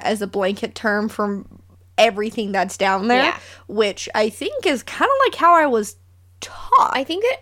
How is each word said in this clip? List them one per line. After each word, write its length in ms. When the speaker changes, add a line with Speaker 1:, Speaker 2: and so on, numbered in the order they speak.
Speaker 1:
as 180
a 40
blanket 480
term 340
for 360
everything 540
that's 240
down 320
there, 160
Speaker 2:
Yeah. 140
Speaker 1:
which 480
I 140
think 380
is 180
kinda 280
like 80
how 200
I 120
was 300
taught. 560
Speaker 2:
I 80
think 180
that 200